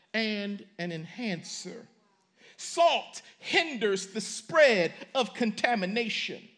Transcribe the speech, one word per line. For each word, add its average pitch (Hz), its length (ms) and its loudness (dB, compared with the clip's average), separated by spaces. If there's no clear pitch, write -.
and 208 520 -4
an 175 120 -4
enhancer. 180 960 -8
Salt - 640 2
hinders 226 680 0
the - 120 -6
spread 220 760 4
of 254 180 0
contamination. 220 1080 -2